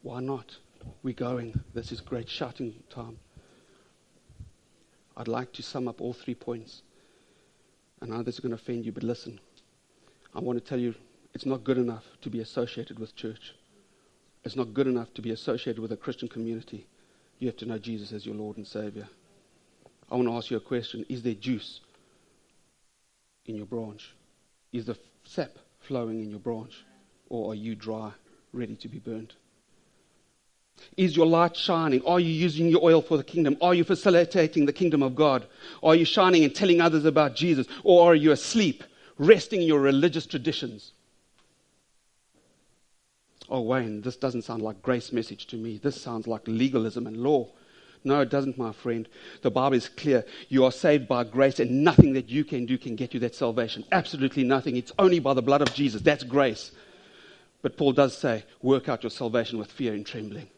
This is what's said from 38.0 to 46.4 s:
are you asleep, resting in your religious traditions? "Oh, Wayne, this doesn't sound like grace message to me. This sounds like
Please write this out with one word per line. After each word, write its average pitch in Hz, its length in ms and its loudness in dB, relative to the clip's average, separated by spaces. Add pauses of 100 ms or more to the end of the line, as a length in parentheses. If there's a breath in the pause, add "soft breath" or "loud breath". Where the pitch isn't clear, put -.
are 165 40 10
you 151 160 6
asleep, 160 520 0 (340 soft breath)
resting 185 440 6
in 165 60 2
your 147 140 6
religious 139 460 2
traditions? 127 640 -6 (2500)
"Oh, 131 120 -4
Wayne, 113 400 -4
this 123 160 -8
doesn't 120 260 -4
sound 113 180 -8
like 107 220 -10
grace 123 280 -2
message 113 360 -6
to 123 100 -12
me. 110 200 -10
This 139 220 -6
sounds 113 280 -10
like 113 200 -8